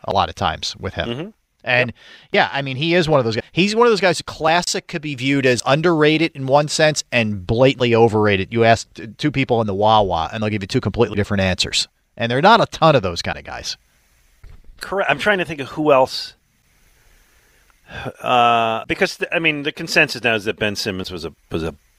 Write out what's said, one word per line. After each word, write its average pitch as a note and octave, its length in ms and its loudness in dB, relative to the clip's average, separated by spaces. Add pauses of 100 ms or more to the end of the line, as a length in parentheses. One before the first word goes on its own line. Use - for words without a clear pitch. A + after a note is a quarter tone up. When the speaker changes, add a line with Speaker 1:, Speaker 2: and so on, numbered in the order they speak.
Speaker 1:
a - 100 -6
lot F2+ 140 2
of - 80 -12
times D#2+ 400 -4
with F#2+ 180 -10
him. F#2 140 -4
Speaker 2:
Mm-hmm. C#3+ 200 -10 (360)
Speaker 1:
And, B2 260 0
Speaker 2:
Yep. - 40 -18 (380)
Speaker 1:
yeah, F#3 200 2
I C#3 100 -4
mean, C3+ 140 -8
he E3 180 0
is E3+ 140 2
one C#3+ 120 4
of A#2+ 40 0
those A2 120 0
guys. - 160 -6
He's G3+ 240 0
one A#3 100 4
of A#3 60 4
those F#3 80 0
guys, F3+ 220 2
classic E3+ 640 -2
could E3 140 -8
be D3+ 120 -6
viewed C3 320 0
as B2 200 2
underrated D#3 680 2
in C3+ 120 -10
one C#3+ 220 2
sense D#3 440 0
and G#2+ 340 -2
blatantly A#2+ 480 2
overrated. A2+ 580 4
You A#2 120 2
ask A2+ 300 2
t-, F2+ 140 -14
two D3 220 -4
people B2+ 300 0
in A2 80 -2
the G2 60 -4
Wawa, G2+ 580 2
and A2 100 -6
they'll G#2+ 80 -2
give G#2 120 -4
you G2 40 -10
two B2+ 140 -2
completely G#2 360 0
different G2 260 -2
answers. - 440 -2 (300)
And A#2 140 -4
there B2 80 0
are D3+ 40 0
not G#3 180 6
a D3 60 2
ton D#3 300 2
of G#2+ 60 4
those F2 200 -6
kind D#3+ 160 -6
of D#3+ 60 -18
guys. - 320 -12 (1040)
Speaker 2:
Correct. F#3 280 -4
I'm C#3 120 0
trying G3+ 180 0
to E3+ 60 -2
think C#3+ 160 -8
of B2 80 -8
who D#3 240 2
else. - 420 2 (1900)
Uh, A#2 640 2
because, E3+ 320 -4
th-, F#3 140 -8
I F3 60 -2
mean, D#3 240 -2
the D3 100 -4
consensus D#3 500 -4
now A#2 120 0
is G2+ 100 -4
that G#2+ 140 -4
Ben G#2 180 -2
Simmons F#2 340 -6
was E2+ 140 -10
a, D#2 100 -10 (160)
was E2 120 -4
a D#2+ 120 -6 (240)